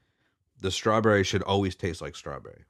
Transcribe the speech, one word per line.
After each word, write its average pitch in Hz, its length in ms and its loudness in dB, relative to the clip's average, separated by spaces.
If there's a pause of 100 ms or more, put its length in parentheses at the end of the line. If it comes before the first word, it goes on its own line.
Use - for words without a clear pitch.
(600)
the 95 100 -4
strawberry 107 540 4
should 95 180 0
always 98 340 0
taste 85 260 -8
like 73 140 -12
strawberry. - 540 -14